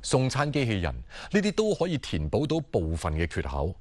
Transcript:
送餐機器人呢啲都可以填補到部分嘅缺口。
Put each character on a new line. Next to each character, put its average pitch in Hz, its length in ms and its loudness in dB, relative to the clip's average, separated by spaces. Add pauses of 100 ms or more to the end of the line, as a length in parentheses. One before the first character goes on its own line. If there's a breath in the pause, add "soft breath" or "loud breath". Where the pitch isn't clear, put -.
送 131 280 2
餐 143 220 0
機 139 140 2
器 113 140 0
人 80 140 0
呢 - 480 -2
啲 202 120 2
都 214 220 2
可 170 120 0
以 165 100 0
填 78 320 -2
補 131 180 2
到 156 120 2 (120)
部 82 240 0
分 80 180 -2
嘅 80 140 0
缺 - 140 -4
口。 71 400 -2